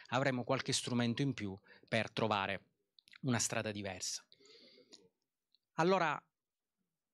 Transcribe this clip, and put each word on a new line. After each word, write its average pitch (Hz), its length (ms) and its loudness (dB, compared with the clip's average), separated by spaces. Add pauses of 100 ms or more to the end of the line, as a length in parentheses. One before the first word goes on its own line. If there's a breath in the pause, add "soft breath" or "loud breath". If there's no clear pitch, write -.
avremo 127 360 2
qualche 123 300 0
strumento 120 480 0
in 139 120 0
più 98 240 -6 (300 loud breath)
per 107 240 0
trovare 101 540 0 (560)
una 123 180 2
strada 110 320 -2
diversa. 98 520 -6 (1500 loud breath)
Allora, 170 460 2 (920)